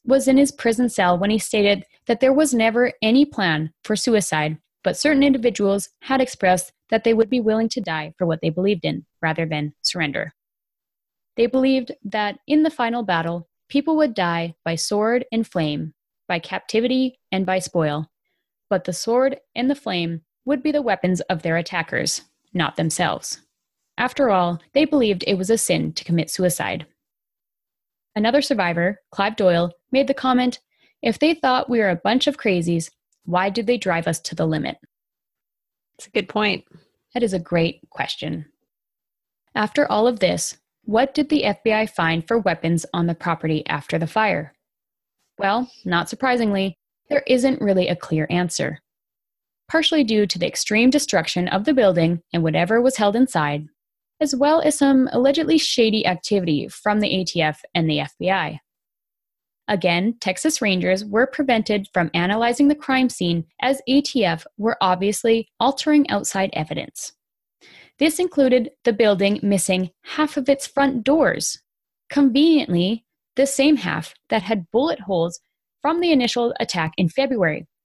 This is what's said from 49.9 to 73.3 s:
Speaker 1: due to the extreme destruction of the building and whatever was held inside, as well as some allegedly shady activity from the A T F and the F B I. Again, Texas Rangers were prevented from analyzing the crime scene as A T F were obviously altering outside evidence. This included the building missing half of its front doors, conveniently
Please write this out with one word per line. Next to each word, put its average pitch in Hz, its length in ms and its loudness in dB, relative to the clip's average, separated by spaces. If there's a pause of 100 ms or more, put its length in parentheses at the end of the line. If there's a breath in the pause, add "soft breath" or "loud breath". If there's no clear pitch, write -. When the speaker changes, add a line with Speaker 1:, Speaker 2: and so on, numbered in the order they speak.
Speaker 1:
due 214 240 2
to - 100 -4
the 170 100 -2
extreme 226 440 2
destruction 180 560 0
of 196 180 -2
the 311 80 2
building 175 480 2 (100)
and 170 120 0
whatever 170 360 2
was 254 180 2
held 202 180 2
inside, 151 520 0 (520)
as 277 160 -2
well 294 260 2
as 302 160 0
some 269 340 4
allegedly 285 460 2
shady 220 480 2
activity 175 640 -2
from 208 320 -2
the 208 140 -2
A 185 100 -2
T 165 180 -4
F 151 200 -2 (120)
and 165 160 0
the 147 100 0
F 147 200 -8
B 175 100 -2
I. 170 300 -2 (1120)
Again, 185 500 0
Texas 247 420 -2
Rangers 190 440 0
were 214 200 2
prevented 226 680 0
from 170 200 0
analyzing 226 540 2
the 294 80 4
crime 262 320 0
scene 170 380 -2 (160)
as 269 260 -2
A 269 140 4
T 262 240 -2
F 165 200 -2 (120)
were 220 240 -2
obviously 208 680 0 (120)
altering 277 500 2
outside 196 420 -2
evidence. - 640 -8 (840 soft breath)
This 311 200 0
included 254 520 2 (120)
the 240 80 0
building 202 500 2
missing 185 500 0 (100)
half - 340 -4
of 269 140 -2
its 277 180 2
front 269 360 0
doors, 269 580 0 (480)
conveniently 254 960 2 (300)